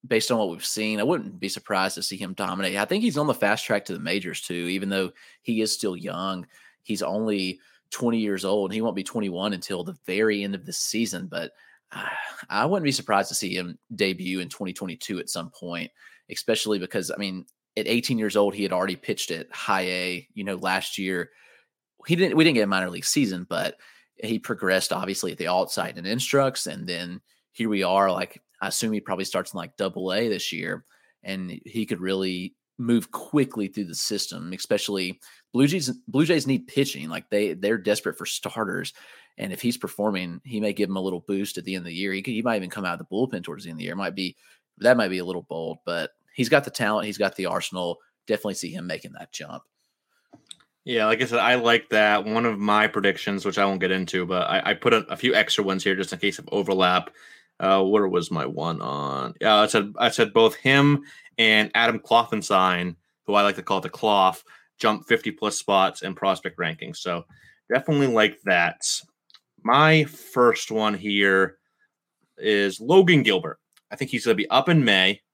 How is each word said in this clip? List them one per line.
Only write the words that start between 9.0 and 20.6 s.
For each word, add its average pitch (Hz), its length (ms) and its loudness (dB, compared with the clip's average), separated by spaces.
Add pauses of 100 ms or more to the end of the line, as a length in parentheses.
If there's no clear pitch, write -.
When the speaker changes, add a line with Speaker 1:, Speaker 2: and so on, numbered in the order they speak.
Speaker 1:
twenty-one 101 500 -4
until 90 300 -8
the 87 220 -12
very 104 380 0
end 98 100 -4
of 92 120 -10
the 87 80 -12
season. 107 540 -4
But, 82 260 -10 (380)
uh, 98 140 -12 (440)
I 107 160 0
wouldn't 180 180 0
be 139 80 0
surprised 101 380 0
to - 60 -8
see 95 200 -4
him 87 240 -8 (160)
debut 92 460 -2
in 87 80 -8
twenty 92 240 -8
twenty-two 90 460 -8
at - 100 -10
some 82 200 -8
point, 85 420 -10 (380)
especially 107 480 -2
because, 92 320 -6
I - 60 -6
mean, 92 300 -8 (320)
at 110 100 -4
eighteen 120 320 0
years 104 160 -2
old, 101 180 4
he 101 100 -4
had 92 100 -2
already 92 240 -2
pitched - 340 -6
at 82 200 -8
high 92 360 -2
A. 90 460 -4
You 104 100 -10
know, 98 120 -4
last 95 420 -4